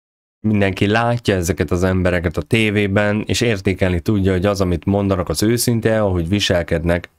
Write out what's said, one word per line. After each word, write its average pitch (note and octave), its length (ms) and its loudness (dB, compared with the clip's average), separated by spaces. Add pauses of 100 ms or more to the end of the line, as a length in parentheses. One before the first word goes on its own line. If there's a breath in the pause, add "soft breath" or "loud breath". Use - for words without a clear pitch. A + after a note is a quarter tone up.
(460)
Mindenki G2+ 400 0
látja A#2 480 0
ezeket F2+ 360 -2
az F2+ 120 0
embereket F2+ 540 0
a E2+ 60 -4
tévében, G#2 840 0
és G2 140 -2
értékelni F#2+ 600 0
tudja, G2 320 2
hogy F2+ 140 0
az, G2+ 140 0
amit F2+ 240 0
mondanak, G2 440 0
az E2 140 -2
őszinte, A2+ 600 2
ahogy F#2 260 0
viselkednek F2 920 0